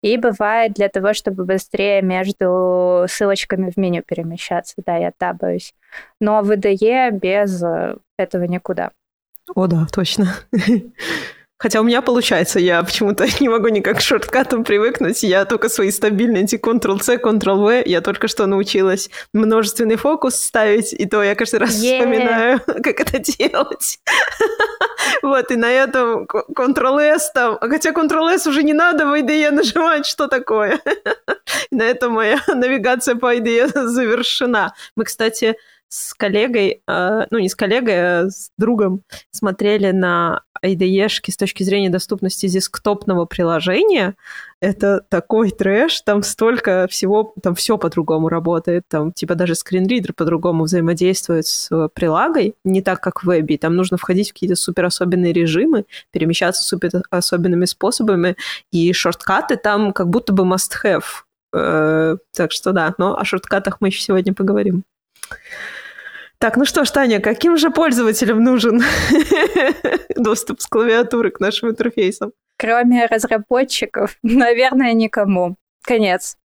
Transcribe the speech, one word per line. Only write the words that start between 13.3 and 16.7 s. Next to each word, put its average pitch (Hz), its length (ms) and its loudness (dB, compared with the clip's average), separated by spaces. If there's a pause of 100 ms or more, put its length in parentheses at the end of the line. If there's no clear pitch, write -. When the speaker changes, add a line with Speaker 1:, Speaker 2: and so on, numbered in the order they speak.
Speaker 2:
<laughs> - 60 -4
не 277 100 4
могу 226 200 2
никак 208 280 0
к - 40 -2
шорткатам 247 600 0
привыкнуть. 214 600 0
Я 196 220 2
только 220 240 0
свои 202 200 0
стабильные 208 540 0
эти 214 140 0
Ctrl-C, 226 580 0